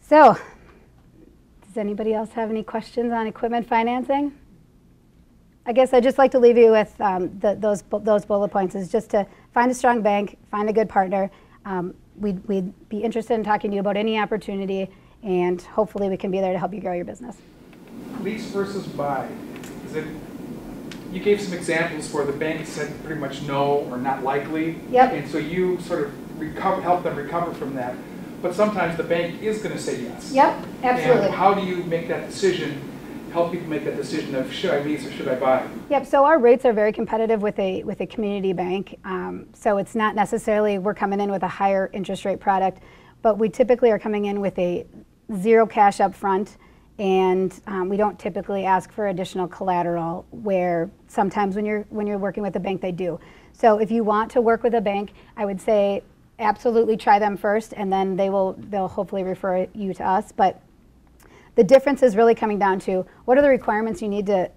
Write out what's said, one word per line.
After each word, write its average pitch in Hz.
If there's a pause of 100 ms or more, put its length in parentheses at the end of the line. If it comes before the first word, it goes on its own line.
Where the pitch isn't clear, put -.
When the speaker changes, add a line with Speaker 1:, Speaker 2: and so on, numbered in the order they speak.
Speaker 1:
So, 285 (1300)
does 196
anybody 208
else 220
have 226
any 220
questions 233
on 226
equipment 233
financing? 254 (1300)
I 240
guess 254
I'd 254
just 262
like 277
to 269
leave 240
you 226
with, 214
um, 185
the, 196
those 202
bu-, 208
those 208
bullet 202
points, 190
is 190
just 214
to 202 (280)
find 247
a 247
strong 240
bank, 202 (140)
find 208
a 220
good 214
partner. 196 (340)
Um, 185 (240)
we'd, 196
we'd 196 (160)
be 214
interested 226
in 214
talking 214
to 202
you 196
about 196
any 220
opportunity, 196 (320)
and 180
hopefully 202
we 190
can 196
be 190
there 185
to 185
help 185
you 202
grow 185
your 175
business. 233 (840)
Speaker 2:
Lease 208
versus 190
buy. 143 (580)
Is 139
it, 156 (1080)
you 185
gave 202
some 185
examples 165
where 147
the 139
bank 156
said 147 (120)
pretty 156
much 139
no 143
or 123
not 131
likely. 156 (100)
Speaker 1:
Yep. 254
Speaker 2:
And 143
so 165
you 180
sort 156
of -
recover, 180
help 175
them 151
recover 165
from 135
that. 123 (460)
But 180
sometimes 185
the 160
bank 170
is 214
gonna 151
say 123
yes. -
Speaker 1:
Yep, 269 (160)
absolutely. 247
Speaker 2:
And 180
how 190
do 190
you 180
make 165
that 151
decision, 156 (520)
help 170
people 165
make 151
that 151
decision 143
of 131
should 185
I 143
lease 147
or 135
should -
I 131
buy? 131 (240)
Speaker 1:
Yep, 277
so 277
our 311
rates 240
are 247
very 214
competitive 220
with 208
a, 185
with -
a 220
community 202
bank. 180
Um, 180
so 208
it's 190
not 214
necessarily 208
we're 196
coming 202
in 202
with 190
a 190
higher 196
interest 190
rate 196
product, 190 (380)
but 214
we 220
typically 240
are 208
coming 208
in 202
with 196
a 175 (500)
zero 226
cash 208
up 196
front, 196 (420)
and, 190
um, 190
we 202
don't 208
typically 196
ask 185
for 208
additional 185
collateral, 175
where 180 (160)
sometimes 196
when 214
you're, 214
when 208
you're 208
working 196
with 196
a 196
bank, 190
they 185
do. 170 (360)
So 214
if 214
you 226
want 214
to 247
work 226
with 233
a 233
bank, 202 (240)
I 214
would 196
say 202 (360)
absolutely 220
try 208
them 208
first, 214
and 196
then 190
they 196
will, 190
they'll 196
hopefully 196
refer 185
you 196
to 175
us. 190
But - (960)
the 233
difference 269
is 233
really 233
coming 208
down 190
to 185 (180)
what 254
are 285
the 285
requirements 220
you 214
need 202
to 190